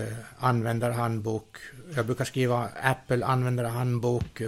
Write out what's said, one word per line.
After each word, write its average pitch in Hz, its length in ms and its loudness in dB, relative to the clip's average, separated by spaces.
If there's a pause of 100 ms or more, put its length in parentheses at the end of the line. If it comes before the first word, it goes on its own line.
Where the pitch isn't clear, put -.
(380)
användarhandbok. 117 1160 0 (400)
Jag 117 100 0
brukar 127 180 0
skriva 120 440 0 (140)
Apple 131 440 2
användarhandbok, 123 1200 2